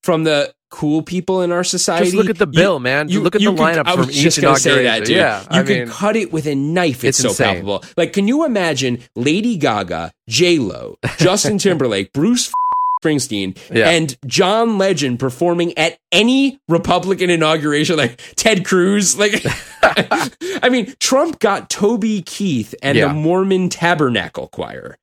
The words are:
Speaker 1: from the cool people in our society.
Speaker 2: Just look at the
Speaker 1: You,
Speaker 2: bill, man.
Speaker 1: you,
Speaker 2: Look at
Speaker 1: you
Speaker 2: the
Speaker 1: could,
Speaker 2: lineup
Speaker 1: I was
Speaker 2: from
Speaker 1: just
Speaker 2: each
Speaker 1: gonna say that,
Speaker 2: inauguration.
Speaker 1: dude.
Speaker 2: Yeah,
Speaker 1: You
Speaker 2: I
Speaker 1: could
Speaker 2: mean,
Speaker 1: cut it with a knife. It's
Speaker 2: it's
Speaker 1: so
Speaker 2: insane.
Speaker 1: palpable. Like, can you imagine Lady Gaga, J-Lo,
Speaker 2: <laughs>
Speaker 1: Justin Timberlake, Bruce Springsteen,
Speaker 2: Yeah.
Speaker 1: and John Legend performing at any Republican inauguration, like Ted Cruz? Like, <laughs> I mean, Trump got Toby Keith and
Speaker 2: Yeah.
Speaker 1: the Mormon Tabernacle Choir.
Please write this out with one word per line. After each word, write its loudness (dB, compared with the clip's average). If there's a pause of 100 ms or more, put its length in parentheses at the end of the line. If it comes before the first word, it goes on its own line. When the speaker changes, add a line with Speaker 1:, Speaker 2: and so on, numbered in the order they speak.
Speaker 1:
from 0
the 0 (160)
cool -2
people -2
in 0
our 0
society. 0
Speaker 2:
Just 0
look 2
at -2
the 2
Speaker 1:
You, -10 (100)
Speaker 2:
bill, 4
man. 0
Speaker 1:
you, 2
Speaker 2:
Look 0
at 4
Speaker 1:
you 4
Speaker 2:
the 0
Speaker 1:
could, 2
Speaker 2:
lineup 0
Speaker 1:
I 2
was 2
Speaker 2:
from -8
Speaker 1:
just 2
Speaker 2:
each 0
Speaker 1:
gonna 4
say 2
that, 4
Speaker 2:
inauguration. 0
Speaker 1:
dude. 2
Speaker 2:
Yeah, 0
Speaker 1:
You -18 (120)
Speaker 2:
I 0
Speaker 1:
could 0
Speaker 2:
mean, -6
Speaker 1:
cut -2
it -2
with -4
a -2
knife. -2
It's 2
Speaker 2:
it's -
Speaker 1:
so 0
Speaker 2:
insane. 0
Speaker 1:
palpable. -6 (140)
Like, -2
can 2
you 2
imagine -2 (160)
Lady 0
Gaga, -2 (180)
J-Lo, 0 (100)
Speaker 2:
<laughs> -8
Speaker 1:
Justin 2
Timberlake, 0
Bruce 0 (520)
Springsteen, -2 (160)
Speaker 2:
Yeah. 4
Speaker 1:
and 0 (120)
John 0
Legend 0
performing -2
at -2 (140)
any 2 (100)
Republican 0
inauguration, 0
like -2 (140)
Ted 0
Cruz? 2
Like, 0 (200)
<laughs> -8
I -2
mean, 0
Trump 0
got 0
Toby 0
Keith -4
and 0
Speaker 2:
Yeah. 4
Speaker 1:
the -2
Mormon 0
Tabernacle -2
Choir. -12